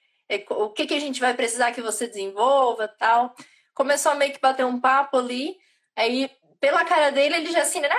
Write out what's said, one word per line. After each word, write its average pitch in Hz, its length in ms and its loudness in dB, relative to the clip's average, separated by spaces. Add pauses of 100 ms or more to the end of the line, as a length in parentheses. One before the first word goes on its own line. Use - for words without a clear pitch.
(300)
é, 208 80 -2
co-, - 280 -4
o 214 40 -6
que 294 160 -6
que 330 80 -4
a 285 60 -2
gente 277 200 -6
vai 254 140 0
precisar 240 380 -2
que 247 100 -10
você 226 240 -6
desenvolva, 220 840 0
tal. 240 460 0 (400)
Começou 285 380 0
a - 20 2
meio 277 180 0
que - 80 -14
bater 262 240 2
um 247 160 -2
papo 269 380 2
ali, 254 380 -4 (400)
aí, 247 340 -2 (300)
pela 320 240 2
cara 320 260 4
dele, 285 260 2
ele 330 160 -4
já 330 100 2
assim, - 180 -2
né, 285 80 -2 (100)